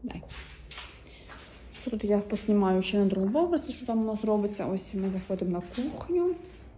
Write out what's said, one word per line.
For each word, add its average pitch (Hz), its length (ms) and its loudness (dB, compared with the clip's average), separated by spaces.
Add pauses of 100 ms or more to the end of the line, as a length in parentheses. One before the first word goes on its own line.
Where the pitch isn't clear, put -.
Дай. - 200 -8 (1600)
Що 254 100 -4
тут 220 120 -4
я 202 160 4
поснімаю 202 640 4
ще 202 160 0
на 202 80 6
другому 196 280 2
поверсі, 330 400 2
що - 120 -10
там 226 160 0
у 220 40 2
нас 214 180 -2
робиться. 208 420 2
Ось 190 280 -2
ми 190 160 0
заходимо 185 420 -2
на 175 100 0 (140)
кухню. 349 600 0 (420)